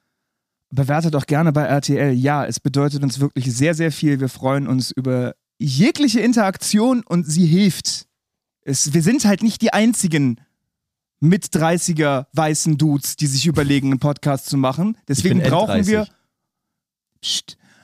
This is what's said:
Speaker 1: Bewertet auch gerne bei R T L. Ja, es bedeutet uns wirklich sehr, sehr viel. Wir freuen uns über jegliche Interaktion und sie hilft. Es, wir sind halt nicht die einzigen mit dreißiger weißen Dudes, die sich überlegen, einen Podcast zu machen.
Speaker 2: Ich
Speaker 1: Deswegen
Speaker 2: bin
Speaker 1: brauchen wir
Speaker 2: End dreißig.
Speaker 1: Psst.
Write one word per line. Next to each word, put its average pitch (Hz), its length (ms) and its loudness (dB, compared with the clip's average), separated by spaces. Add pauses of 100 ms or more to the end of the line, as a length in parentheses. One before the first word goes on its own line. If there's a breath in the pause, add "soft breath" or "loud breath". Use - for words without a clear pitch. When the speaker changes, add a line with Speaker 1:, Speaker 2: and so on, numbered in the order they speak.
(680)
Speaker 1:
Bewertet 147 480 0
auch 139 80 -2
gerne 156 260 2
bei 147 120 0
R 139 180 0
T 139 160 0
L. 139 160 2
Ja, 135 320 0
es - 160 -8
bedeutet 143 420 -2
uns 131 160 -4
wirklich 135 340 -2
sehr, 147 220 0
sehr 160 160 -2
viel. 143 300 0
Wir 131 80 -2
freuen 139 360 -2
uns 127 260 -2
über 127 440 -4 (220)
jegliche 220 640 2
Interaktion 220 840 0
und 175 220 -2
sie 165 180 2
hilft. 180 640 0 (540)
Es, 139 320 -2
wir 165 100 2
sind 240 220 2
halt 202 180 2
nicht 220 180 0
die 220 120 2
einzigen 160 640 2 (800)
mit 175 340 2
dreißiger 156 800 0
weißen 156 460 0
Dudes, 143 400 0
die 147 100 -2
sich 135 180 -2
überlegen, 139 460 0
einen 135 80 0
Podcast 147 460 -2
zu - 100 -6
machen. 139 440 0
Speaker 2:
Ich - 100 -20
Speaker 1:
Deswegen 165 320 0
Speaker 2:
bin 143 100 0
Speaker 1:
brauchen 202 340 0
wir 214 140 2
Speaker 2:
End 208 80 -4
dreißig. - 60 -20 (1080)
Speaker 1:
Psst. - 380 -8 (260 soft breath)